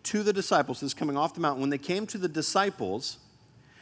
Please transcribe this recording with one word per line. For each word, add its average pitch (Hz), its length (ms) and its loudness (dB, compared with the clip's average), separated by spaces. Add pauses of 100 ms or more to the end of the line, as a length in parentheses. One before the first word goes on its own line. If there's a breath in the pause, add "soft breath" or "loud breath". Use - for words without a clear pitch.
to 214 180 0
the 208 100 2
disciples," 170 480 2
this 143 80 -4
is - 60 -4
coming 143 220 -2
off 151 180 0
the 170 60 -8
mountain, 143 220 2
"when 139 80 2
they 143 80 0
came 185 300 -2
to 202 100 -8
the 180 100 -2
disciples, 151 920 0 (640 soft breath)